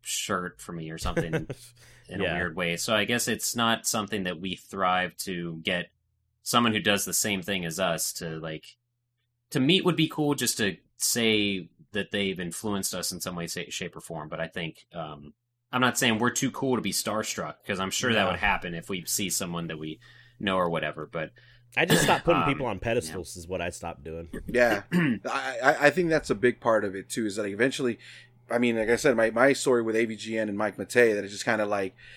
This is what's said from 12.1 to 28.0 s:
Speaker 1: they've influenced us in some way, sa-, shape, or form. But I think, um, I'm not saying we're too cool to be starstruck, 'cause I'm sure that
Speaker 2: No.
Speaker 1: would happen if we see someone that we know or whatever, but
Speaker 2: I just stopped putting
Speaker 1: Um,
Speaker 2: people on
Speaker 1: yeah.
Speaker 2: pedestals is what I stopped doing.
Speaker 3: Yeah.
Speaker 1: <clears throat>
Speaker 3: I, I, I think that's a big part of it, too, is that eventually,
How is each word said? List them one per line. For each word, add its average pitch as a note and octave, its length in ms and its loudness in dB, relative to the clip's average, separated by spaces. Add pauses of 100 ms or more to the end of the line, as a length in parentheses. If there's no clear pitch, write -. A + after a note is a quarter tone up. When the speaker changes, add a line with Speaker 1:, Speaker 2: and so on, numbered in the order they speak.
Speaker 1:
they've F#2+ 300 -2
influenced G2 540 -4
us F2+ 180 -4
in F2 80 -10
some F#2 140 -6
way, E2+ 120 -6
sa-, F2 220 -6
shape, - 280 -8
or E2 40 -12
form. D#2 280 -10
But D#2+ 120 -8
I E2 80 -4
think, E2 440 -8
um, D2+ 400 -12 (400)
I'm B2+ 80 0
not B2 180 2
saying A2+ 200 4
we're A#2+ 120 2
too B2+ 200 -2
cool B2+ 260 0
to G#2+ 60 -2
be F#2+ 100 -2
starstruck, G#2+ 640 -4 (100)
'cause G2 120 -4
I'm F#2+ 120 -2
sure B2 220 0
that G#2+ 120 4
Speaker 2:
No. F#2 60 2
Speaker 1:
would E2+ 100 -4
happen F#2 340 0
if E2+ 140 -10
we F#2 160 -6
see G2 260 -2
someone E2+ 380 -4
that D#2 100 -8
we D#2 220 -10 (400)
know F#2+ 160 0
or F2+ 140 2
whatever, D2+ 360 -4
but D#2 240 -6 (460)
Speaker 2:
I C#3 80 4
just F3 180 4
stopped E3+ 220 2
putting E3 180 4
Speaker 1:
Um, E3 60 2
Speaker 2:
people C#3 180 -2
on G#2 100 -2
Speaker 1:
yeah. F2+ 60 -10
Speaker 2:
pedestals F#2 540 -2
is E2+ 100 -12
what F2+ 140 -6
I F2 80 -4
stopped E2+ 340 -10
doing. E2 260 -10 (180)
Speaker 3:
Yeah. A#2 420 2
Speaker 1:
<clears throat> - 40 -4
Speaker 3:
I, D#3 260 2 (440)
I, C3+ 140 6 (100)
I D3 40 10
think E3+ 180 2
that's D#3 220 0
a C3+ 40 2
big A2+ 260 2
part A2 220 4
of G2 140 -2
it, F#2 140 -12
too, A2+ 160 -2
is G2 100 -4
that G#2+ 80 -2
eventually, A#2 540 2 (520)